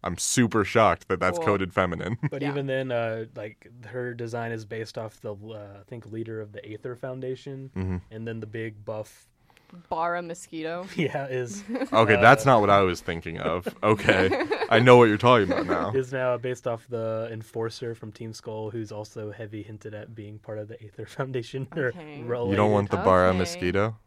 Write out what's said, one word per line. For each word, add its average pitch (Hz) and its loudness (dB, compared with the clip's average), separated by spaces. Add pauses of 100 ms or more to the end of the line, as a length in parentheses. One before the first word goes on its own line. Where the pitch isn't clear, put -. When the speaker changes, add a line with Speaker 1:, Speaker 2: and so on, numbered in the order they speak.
Speaker 1:
I'm 90 -4
super 113 2
shocked 95 2
that 92 -2
that's 92 0
Speaker 2:
Cool. 165 -2
Speaker 1:
coded 95 0
feminine. 90 -2
<laughs> 151 -2
Speaker 3:
But 139 -6
Speaker 2:
Yeah. 143 -2
Speaker 3:
even 139 -4
then, 131 -4
uh, 113 -4 (100)
like, 110 -16 (180)
her 123 -8
design 117 -8
is 110 -8
based 110 -10
off 110 -12
the, 107 -10
uh, 104 -16
I - -20
think, 117 -16
leader 110 -8
of 104 -12
the 104 -14
Aether 107 -12
Foundation, 131 -10
Speaker 1:
Mm-hmm. 92 -4 (140)
Speaker 3:
and 113 -12
then 113 -8
the 110 -10
big 110 -10
buff 107 -10 (640)
Speaker 2:
Bara 175 -2
Mosquito. 165 -8
Speaker 3:
<laughs> - -16
Yeah, 139 -2
is 127 -6 (140)
Speaker 1:
<laughs> - -4
Okay, 156 6
Speaker 3:
uh, - 4
Speaker 1:
that's 131 10
not 131 8
what 101 4
I 101 8
was 90 0
thinking 85 -8
of. 85 -2 (120)
Speaker 2:
<laughs> - -12
Speaker 1:
Okay, 104 4 (380)
I 113 6
know 123 10
what 120 12
you're 107 4
talking 117 6
about - 0
now. 87 0
Speaker 3:
is 131 -2
now 127 0
based 127 -6
off 117 -6
the 113 -4
Enforcer 113 -8
from 110 -14
Team 113 -12
Skull, 110 -10
who's 110 -10
also 107 -12
heavy 107 -12
hinted 107 -16
at 107 -14
being 107 -16
part 107 -12
of 107 -10
the 113 -18
Aether 107 -16
<laughs> - -20
Foundation. 131 -6
Or 147 -2
Speaker 2:
Okay. 139 -10
Speaker 1:
You 120 -4
don't 104 2
want 101 2
the 101 -2
Speaker 3:
related. 87 -4
Speaker 1:
Bara 92 6
Speaker 2:
Okay. 92 2
Speaker 1:
mosquito? 92 -2 (100)